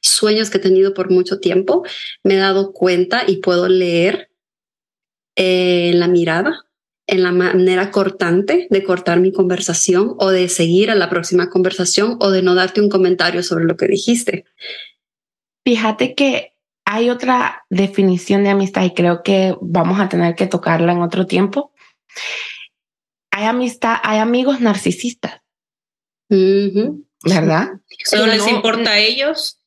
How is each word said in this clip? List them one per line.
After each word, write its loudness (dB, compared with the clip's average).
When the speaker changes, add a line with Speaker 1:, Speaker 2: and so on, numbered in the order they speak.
Speaker 1:
sueños 0
que -2
he 0
tenido 2
por -4
mucho 2
tiempo, 0
me 2
he 2
dado 0
cuenta 0
y 0
puedo 0
leer, 0
eh, 2
en 4
la 0
mirada, 0
en 0
la 0
manera 0
cortante 0
de 2
cortar 0
mi 4
conversación 0
o 2
de 2
seguir 2
a 0
la 2
próxima 0
conversación 0
o 2
de 2
no 4
darte 0
un 4
comentario 2
sobre -2
lo 0
que -2
dijiste. -2
Speaker 2:
Fíjate 0
que -2
hay 0
otra -4
definición 0
de 2
amistad 0
y -2
creo 0
que 2
vamos 0
a 0
tener 0
que -2
tocarla 0
en 0
otro -2
tiempo. -2
Hay -6
amistad, -2
hay 0
amigos 0
narcisistas. -4
Speaker 1:
Ujú. 2
Speaker 2:
¿Verdad? 2
Speaker 3:
¿Solo 0
Speaker 2:
Que 2
Speaker 3:
les 0
Speaker 2:
no 0
Speaker 3:
importa 0
a 2
ellos? -2